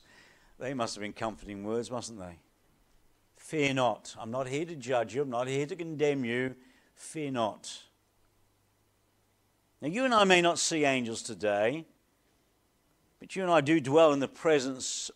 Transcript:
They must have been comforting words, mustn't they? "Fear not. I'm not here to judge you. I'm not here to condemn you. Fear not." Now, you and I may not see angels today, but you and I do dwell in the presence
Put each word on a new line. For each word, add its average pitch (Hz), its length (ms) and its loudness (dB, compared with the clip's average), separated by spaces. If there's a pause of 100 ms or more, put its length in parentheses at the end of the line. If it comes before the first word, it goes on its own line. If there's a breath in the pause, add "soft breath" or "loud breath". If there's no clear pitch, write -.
(600 soft breath)
They 131 140 -6
must 117 220 -4
have 101 60 -12
been 104 100 -6
comforting 101 540 -8
words, 113 260 -6
mustn't 113 280 -10
they? 87 200 -16 (960)
"Fear 143 380 0
not. 127 440 0
I'm 113 140 -10
not 131 160 -4
here 139 160 -4
to 170 140 -10
judge 120 360 -2
you. 139 100 -2
I'm 135 60 -4
not 123 180 -4
here 135 180 -2
to 131 100 -8
condemn 147 480 -2
you. 123 320 -2 (380 soft breath)
Fear 147 380 -10
not." - 520 -4 (2000)
Now, 139 80 -6
you 240 160 -2
and 247 80 2
I 214 100 6
may 185 180 8
not 170 160 4
see 156 280 0
angels 123 360 0
today, 107 640 0 (1300)
but - 160 -16
you 190 60 -4
and 180 100 0
I 165 80 6
do 151 220 4
dwell 147 320 6
in 139 60 0
the 131 100 -2
presence 135 880 -2